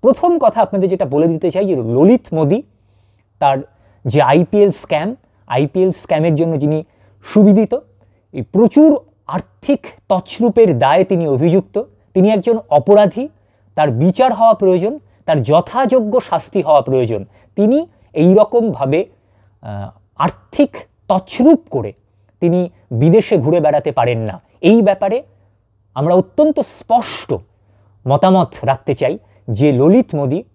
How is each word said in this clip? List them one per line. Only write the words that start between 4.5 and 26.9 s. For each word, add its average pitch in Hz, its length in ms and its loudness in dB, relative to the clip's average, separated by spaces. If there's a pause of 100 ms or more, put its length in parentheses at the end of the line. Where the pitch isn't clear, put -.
স্ক্যাম, 175 460 -6 (300)
আইপিএল 151 440 -2
স্ক্যামের 165 440 -2
জন্য 160 260 -2
যিনি 156 240 -2 (380)
সুবিদিত, 208 520 2 (580)
এই 131 100 -10
প্রচুর 285 560 2 (280)
আর্থিক - 600 -6 (220)
তছরূপের 202 680 0
দায়ে 147 260 2
তিনি 170 240 -2
অভিযুক্ত, 170 540 -2 (320)
তিনি 190 160 4
একজন 220 280 0 (100)
অপরাধী, 208 600 2 (460)
তার 151 160 -2
বিচার 180 420 0
হওয়া 220 220 2
প্রয়োজন, 196 440 -2 (260)
তার 156 180 -2
যথাযোগ্য 208 760 0
শাস্তি - 420 -6
হওয়া 143 180 2
প্রয়োজন। 120 440 -4 (320)
তিনি 254 300 0 (260)
এই 175 220 2
রকমভাবে, 202 680 0 (580)
আহ, 101 280 -12 (260)
আর্থিক - 600 -4 (320)
তছরূপ 240 520 0 (100)
করে 110 220 -8 (480)
তিনি 175 300 -2 (200)
বিদেশে 165 460 2
ঘুরে 156 240 0
বেড়াতে 151 320 -2
পারেন 120 260 -2
না। 107 220 -10 (200)
এই 214 220 4
ব্যাপারে 196 400 -2 (720)
আমরা 151 200 0
অত্যন্ত 294 460 0
স্পষ্ট - 720 -4 (720)